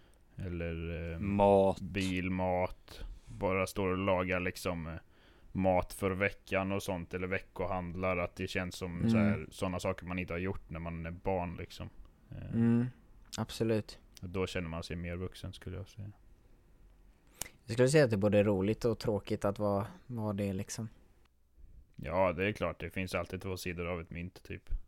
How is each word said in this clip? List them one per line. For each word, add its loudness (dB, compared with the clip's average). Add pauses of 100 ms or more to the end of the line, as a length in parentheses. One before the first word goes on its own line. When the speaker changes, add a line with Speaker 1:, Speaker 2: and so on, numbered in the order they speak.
(360)
Speaker 1:
eller, -6
eh, -6
Speaker 2:
Mat. 8
Speaker 1:
bil, 0
mat. -2 (260)
Bara 0
står 0
och 2
lagar 2
liksom, -4
eh, -8 (580)
mat 2
för 0
veckan 0
och -2
sånt, -6
eller -4
veckohandlar, -2
att -4
det -4
känns -4
som -6
Speaker 3:
Mm. 2
Speaker 1:
så 6
här, 4
såna -2
saker -2
man -4
inte -4
har -2
gjort -4
när -6
man -6
är -6
barn -2
liksom. -10 (420)
Eh, -8
Speaker 3:
Mm, 6 (520)
absolut. -2 (240)
Speaker 1:
och -10
då -2
känner -4
man -6
sig -8
mer -6
vuxen, -8
skulle -10
jag -10
säga. -12 (1600)
Speaker 3:
Jag -8
skulle 6
säga 8
att 4
det 2
är 0
både 6
roligt 2
och 0
tråkigt -2
att 0
vara, 0 (200)
vara -4
det 0
liksom. -6 (1080)
Speaker 1:
Ja, 2
det 0
är 0
klart. -4
Det -8
finns -4
alltid -4
två -4
sidor -6
av -4
ett -12
mynt, -10
typ. -12 (180)